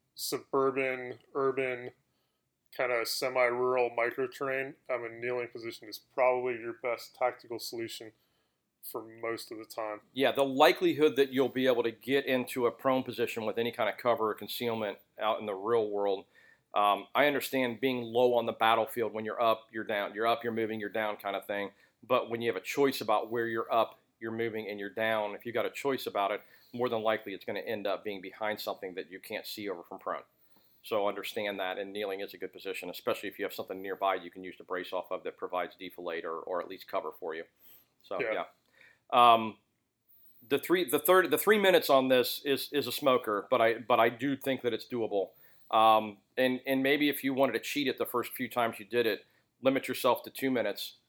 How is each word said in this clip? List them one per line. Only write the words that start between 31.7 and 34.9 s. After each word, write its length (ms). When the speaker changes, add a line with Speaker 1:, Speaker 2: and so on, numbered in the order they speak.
Speaker 2:
and 160
kneeling 280
is 120
a 60
good 160
position, 340
especially 400
if 100
you 60
have 80
something 300
nearby 320
you 160
can 120
use 140
to 80
brace 300